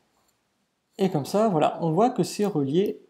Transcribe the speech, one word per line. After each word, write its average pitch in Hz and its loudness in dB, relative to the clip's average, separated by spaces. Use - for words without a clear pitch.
Et 190 0
comme 139 -2
ça, 214 2
voilà, 156 0
on 165 0
voit 214 4
que 190 -2
c'est 202 -2
relié 156 0